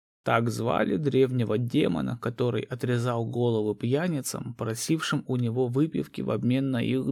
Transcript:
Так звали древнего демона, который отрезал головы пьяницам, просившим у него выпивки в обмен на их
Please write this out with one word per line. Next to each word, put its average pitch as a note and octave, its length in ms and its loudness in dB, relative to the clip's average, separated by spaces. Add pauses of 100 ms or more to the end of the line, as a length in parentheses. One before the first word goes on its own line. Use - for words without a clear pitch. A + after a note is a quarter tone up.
(240)
Так A#2 260 2
звали A2+ 480 0
древнего B2+ 600 2
демона, B2+ 600 0
который A#2 440 -2
отрезал A#2+ 640 -2
головы A#2 500 0
пьяницам, C3 800 -2
просившим C3 680 -2
у C3 120 -2
него B2 300 0
выпивки D3 520 0
в - 120 -2
обмен B2+ 380 2
на A#2+ 140 0
их B2 280 0